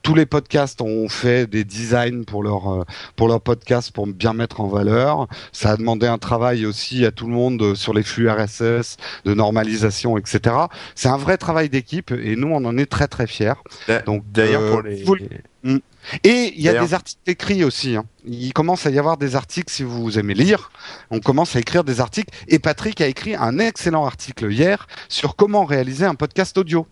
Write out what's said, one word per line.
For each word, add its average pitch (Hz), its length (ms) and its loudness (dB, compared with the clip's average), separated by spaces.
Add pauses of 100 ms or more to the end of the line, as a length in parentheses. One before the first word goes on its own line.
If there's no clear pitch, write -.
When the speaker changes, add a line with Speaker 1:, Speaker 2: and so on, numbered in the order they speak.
Speaker 1:
Tous 156 140 2
les 156 100 6
podcasts 143 560 -2
ont 110 280 -2
fait 123 380 2
des 107 160 -2
designs 117 640 -2
pour 104 180 -6
leur, 98 300 -2
euh, 92 100 0 (320)
pour 113 120 4
leur 117 140 4
podcast 120 500 0
pour 104 160 -4
bien 104 260 0
mettre 113 280 -4
en 104 60 0
valeur. 117 600 2 (240)
Ça - 200 0
a 107 60 2
demandé 113 300 0
un 117 100 2
travail 117 480 0
aussi 117 400 0
à 107 60 4
tout 113 160 -10
le 120 60 -4
monde, 120 280 0
euh, 101 140 2
sur 101 180 -4
les 104 100 2
flux 113 260 0
R 110 100 2
S 107 220 -4
S, 117 360 -2 (280)
de 101 100 2
normalisation, 110 840 0
et 101 80 -2
cetera. 120 440 0 (260)
C'est - 140 0
un 135 80 2
vrai 156 200 0
travail 160 320 0
d'équipe 139 420 -4
et 110 240 -2
nous, 131 120 -2
on 151 180 0
en 117 120 0
est 139 120 2
très, - 180 2
très - 200 -4
fiers. 107 260 0 (340)
Speaker 2:
D'a-, 113 140 2
Speaker 1:
Donc, 104 300 -2
Speaker 2:
d'ailleurs, 107 300 4
Speaker 1:
euh, 107 100 0
Speaker 2:
pour 110 100 2
les 101 220 -8
Speaker 1:
vous 190 120 4
le 190 100 -10 (360)
Mm. 131 180 0 (440)
Et 233 320 6
il 160 60 -8
y 151 80 4
a - 20 6
Speaker 2:
D'ailleurs - 160 2
Speaker 1:
des 156 60 -2
articles - 340 -6
écrits 185 380 0
aussi, 123 320 -2
hein. 107 80 -4 (200)
Il 123 280 -8
commence 170 320 0
à 151 60 2
y 135 60 2
avoir 151 200 2
des 139 180 -4
articles, - 340 -4
si - 140 -6
vous 117 340 -4
aimez 101 160 0
lire, 185 380 2 (400)
on 113 80 -2
commence 139 380 2
à - 20 4
écrire 170 240 0
des 131 160 -2
articles. - 340 -4 (140)
Et 156 120 6
Patrick 160 420 -2
a 151 60 2
écrit 208 280 -4
un 117 240 0
excellent 170 460 0
article 123 440 -6
hier 165 380 2 (220)
sur - 260 -4
comment 208 300 4
réaliser 135 400 0
un 175 100 2
podcast 175 420 -2
audio. 170 340 0